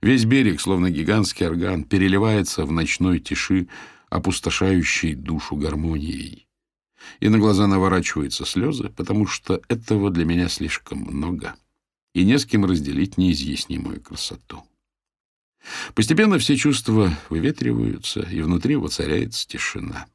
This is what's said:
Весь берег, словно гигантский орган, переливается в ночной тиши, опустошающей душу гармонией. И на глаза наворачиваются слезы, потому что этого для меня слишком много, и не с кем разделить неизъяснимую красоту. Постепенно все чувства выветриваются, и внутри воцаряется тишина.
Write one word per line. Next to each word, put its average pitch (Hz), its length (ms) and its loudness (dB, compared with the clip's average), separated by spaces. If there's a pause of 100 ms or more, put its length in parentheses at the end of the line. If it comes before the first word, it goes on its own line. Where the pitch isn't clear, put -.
Весь 120 240 4
берег, 117 360 4
словно 92 300 2
гигантский 87 560 0
орган, 85 380 -2
переливается 98 800 2
в 71 80 -4
ночной 85 460 0
тиши, - 500 -2 (400)
опустошающей 85 1040 0
душу 76 420 -6
гармонией. 76 880 -4 (760)
И - 80 4
на 107 100 6
глаза 104 280 6
наворачиваются 92 760 0
слезы, 123 460 -2
потому 104 360 0
что - 420 -4
этого 107 420 0
для 85 140 0
меня 87 240 2
слишком - 500 -6
много, 80 580 -6 (580)
и 90 100 4
не 120 140 6
с - 80 -2
кем 101 180 2
разделить 80 540 0
неизъяснимую 73 840 -2
красоту. - 640 -14 (1300)
Постепенно 160 440 4
все 135 180 2
чувства 113 560 2 (160)
выветриваются, 85 920 -2
и 87 200 -6
внутри 87 360 0
воцаряется 80 680 -4
тишина. - 680 -8